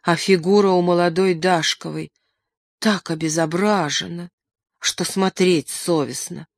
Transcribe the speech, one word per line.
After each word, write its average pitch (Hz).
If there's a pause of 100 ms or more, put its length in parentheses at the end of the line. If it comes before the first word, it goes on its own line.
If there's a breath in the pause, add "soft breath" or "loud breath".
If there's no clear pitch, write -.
А 170
фигура 190
у 180
молодой 175
Дашковой 156 (680)
так 202
обезображена, 170 (500)
что -
смотреть 185
совестно. 160 (100)